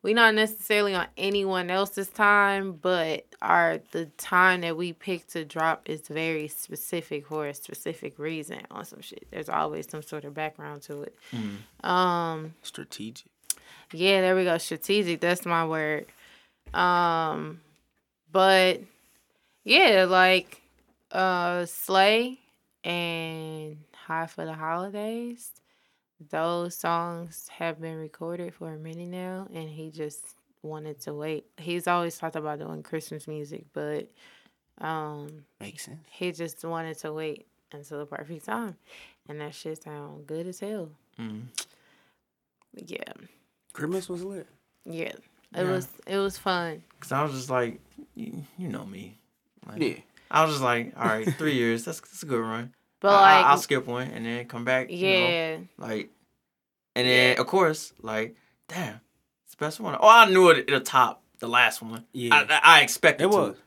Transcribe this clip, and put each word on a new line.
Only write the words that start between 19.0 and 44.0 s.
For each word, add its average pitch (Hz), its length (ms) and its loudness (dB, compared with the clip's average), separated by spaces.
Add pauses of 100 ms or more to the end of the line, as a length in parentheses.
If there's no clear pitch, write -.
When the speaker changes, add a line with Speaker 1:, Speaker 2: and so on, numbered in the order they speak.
Speaker 1:
yeah, 226 460 6
like, 185 520 4 (520)
uh, 180 540 0
Slay 214 720 2 (420)
and 160 960 -8 (280)
High 165 200 -4
for 165 180 -12
the 160 100 -8
Holidays, 202 1000 -8 (760)
those 170 460 -4
songs 170 720 -6 (100)
have 165 220 -6
been 160 180 -10
recorded 170 560 -12
for 160 180 -14
a 156 60 -16
minute 165 300 -14
now, 185 440 -10
and 160 160 -12
he 156 220 -14
just 151 340 -12 (380)
wanted 151 400 -12
to 147 120 -12
wait. 151 300 -8 (140)
He's 170 280 -6
always 175 320 0
talked 160 180 -8
about 151 220 -6
doing 156 240 -10
Christmas 156 460 -10
music, 151 440 -12
but, 151 360 -8 (720)
um, 151 640 -10 (160)
Speaker 3:
Makes 101 240 -16
sense. 160 160 -18 (100)
Speaker 1:
he 180 220 -8
just 165 320 -12
wanted 165 340 -8
to 156 140 -10
wait 156 340 -10 (240)
until 143 300 -14
the 147 60 -12
perfect 151 400 -14
time, 220 300 -6 (520)
and 151 120 -12
that 151 140 -12
shit 156 280 -12
sound 147 440 -16
good 160 220 -10
as 180 120 -14
hell. 196 280 -10 (320)
Speaker 2:
Mm-hmm. 110 200 -10 (1500)
Speaker 1:
Yeah. - 260 -12 (600)
Speaker 3:
Christmas 180 360 -6